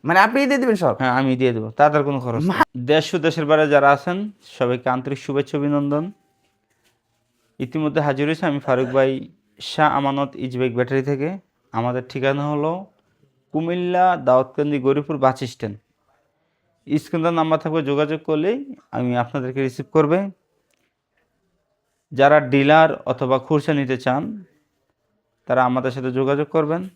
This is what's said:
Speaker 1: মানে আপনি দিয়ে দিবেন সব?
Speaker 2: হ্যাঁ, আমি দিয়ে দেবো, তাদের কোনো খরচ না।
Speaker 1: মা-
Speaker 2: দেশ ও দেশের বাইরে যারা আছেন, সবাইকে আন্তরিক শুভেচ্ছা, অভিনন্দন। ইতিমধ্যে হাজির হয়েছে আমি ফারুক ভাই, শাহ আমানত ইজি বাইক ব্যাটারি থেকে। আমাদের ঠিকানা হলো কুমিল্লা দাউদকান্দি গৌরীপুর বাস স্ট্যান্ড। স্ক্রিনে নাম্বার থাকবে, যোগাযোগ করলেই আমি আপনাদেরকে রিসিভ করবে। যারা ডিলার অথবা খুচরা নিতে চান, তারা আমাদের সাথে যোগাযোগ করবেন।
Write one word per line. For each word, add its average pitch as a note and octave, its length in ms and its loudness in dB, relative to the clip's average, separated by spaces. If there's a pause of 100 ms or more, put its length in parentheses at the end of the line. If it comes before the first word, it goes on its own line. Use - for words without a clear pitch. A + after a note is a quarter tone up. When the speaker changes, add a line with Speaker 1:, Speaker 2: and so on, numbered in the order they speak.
Speaker 1:
মানে F3 160 4
আপনি B3 260 4
দিয়ে C#4 120 2
দিবেন A#3+ 160 2
সব? D#3 240 0
Speaker 2:
হ্যাঁ, C3 120 0
আমি C3 260 0
দিয়ে B2+ 160 2
দেবো, A2 180 -6
তাদের D3 340 4
কোনো C#3 160 -4
খরচ B2 240 -4
না। F#3 100 -2
Speaker 1:
মা- - 320 -2
Speaker 2:
দেশ D#3 280 2
ও F3+ 40 -2
দেশের D#3+ 280 -2
বাইরে D3+ 220 4
যারা C#3+ 220 6
আছেন, F3+ 400 -2 (120)
সবাইকে B2 480 -2
আন্তরিক C3+ 280 -4
শুভেচ্ছা, C#3 400 -4
অভিনন্দন। D3 540 -2 (1500)
ইতিমধ্যে D3+ 420 -4
হাজির C#3+ 260 0
হয়েছে D#3+ 200 -4
আমি C#3+ 140 -2
ফারুক C3 280 0
ভাই, C3+ 400 0 (320)
শাহ D3+ 320 0
আমানত C#3 440 -2
ইজি B2+ 220 -8
বাইক B2+ 160 0
ব্যাটারি B2+ 280 0
থেকে। C#3+ 360 -4 (340)
আমাদের B2 360 -4
ঠিকানা C#3 420 -2
হলো D#3+ 360 -4 (680)
কুমিল্লা F3+ 640 0
দাউদকান্দি C3+ 600 0
গৌরীপুর C#3 400 0
বাস C3 260 0
স্ট্যান্ড। G#2+ 340 -10 (1200)
স্ক্রিনে E3 320 -2
নাম্বার D#3+ 280 0
থাকবে, D#3+ 240 -4
যোগাযোগ D3 380 -2
করলেই G#3+ 540 -4 (180)
আমি B2 240 -2
আপনাদেরকে B2+ 460 -4
রিসিভ C3 300 -6
করবে। E3 380 2 (1800)
যারা C#3+ 280 6
ডিলার C#3+ 680 4
অথবা C3 320 0
খুচরা D3 360 0
নিতে C3+ 220 -2
চান, E3 480 -4 (1000)
তারা B2+ 180 2
আমাদের B2+ 260 -2
সাথে B2+ 220 -6
যোগাযোগ C#3 360 0
করবেন। E3 480 -2